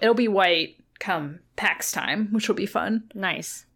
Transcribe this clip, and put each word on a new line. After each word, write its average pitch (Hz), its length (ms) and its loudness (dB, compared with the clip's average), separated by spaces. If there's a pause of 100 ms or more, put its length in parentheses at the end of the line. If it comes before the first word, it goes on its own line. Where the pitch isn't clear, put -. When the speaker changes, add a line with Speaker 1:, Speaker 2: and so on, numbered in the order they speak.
Speaker 1:
it'll 226 140 6
be 233 120 2
white 180 500 2 (220)
come 160 420 -4 (160)
pax - 360 -2
time, 202 400 -2
which 220 160 0
will 214 80 2
be - 100 -2
fun. 214 460 -2
Speaker 2:
Nice. 185 640 -6